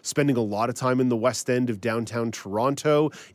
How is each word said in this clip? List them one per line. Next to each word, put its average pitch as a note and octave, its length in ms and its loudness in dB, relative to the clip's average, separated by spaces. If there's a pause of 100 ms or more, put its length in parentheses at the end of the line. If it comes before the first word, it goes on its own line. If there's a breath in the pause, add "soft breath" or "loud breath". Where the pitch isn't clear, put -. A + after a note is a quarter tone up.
spending C#3+ 340 2
a A#2 60 2
lot G#2+ 260 -2
of A#2+ 60 -6
time B2+ 240 0
in B2+ 100 2
the A#2+ 80 2
West A#2+ 320 0
End B2 220 2
of G2+ 100 -8
downtown A#2 480 -2
Toronto. C#3 800 0 (260 loud breath)